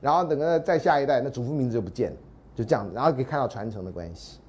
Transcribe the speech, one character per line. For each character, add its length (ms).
然 140
后 80
等 160
到 220
再 180
下 220
一 40
代， 160
那 80
祖 140
父 100
名 160
字 60
就 80
不 80
见 220
了， 40
就 80
这 140
样 100
子， 80
然 100
后 80
可 80
以 40
看 140
到 100
传 200
承 160
的 60
关 240
系。 240